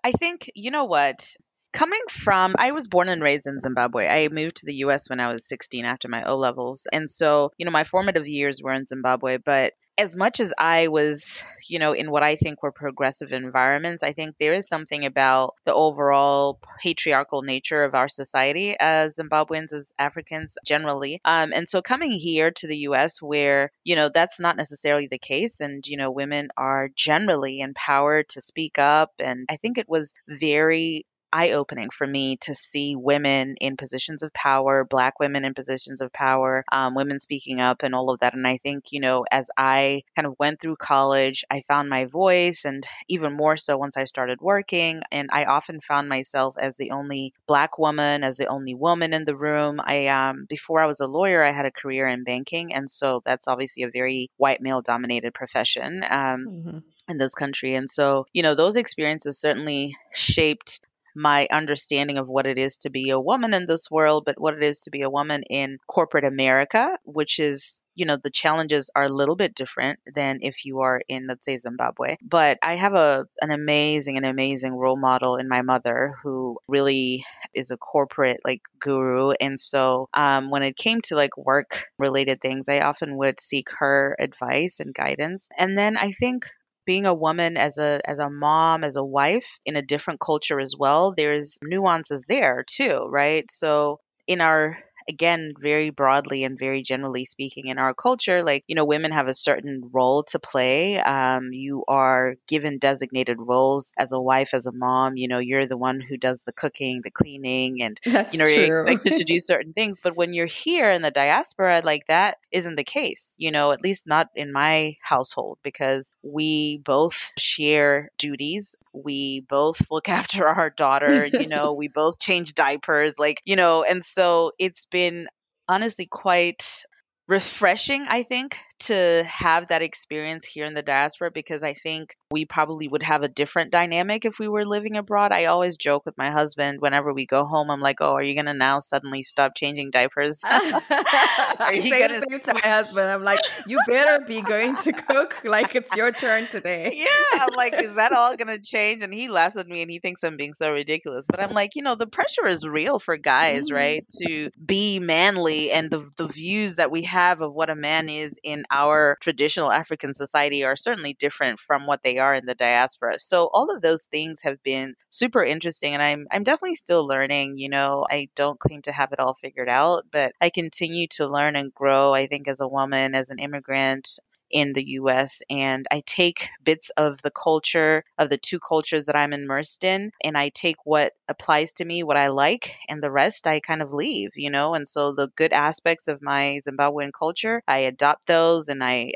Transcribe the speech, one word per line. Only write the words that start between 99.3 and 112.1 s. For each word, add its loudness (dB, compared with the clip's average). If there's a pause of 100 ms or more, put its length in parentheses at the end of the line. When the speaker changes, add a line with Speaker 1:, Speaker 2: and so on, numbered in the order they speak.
Speaker 1:
certain -2
role 4
to -6
play. 2
Um, 0
you -6
are 4 (140)
given -2
designated 0
roles 2
as -2
a 0
wife, 2
as -2
a -6
mom. 0
You -2
know, 0
you're 0
the -4
one -2
who -10
does -2
the -12
cooking, -6
the -12
cleaning, -4
and, -6
Speaker 2:
That's 0
Speaker 1:
you 0
know, 6
you're 4
Speaker 2:
true. 0
Speaker 1:
expected 2
to 0
Speaker 2:
<laughs> 0
Speaker 1:
do 4
certain 0
things. -2
But -2
when 0
you're -2
here 0
in 2
the 0
diaspora, 2
like, 0
that 2 (120)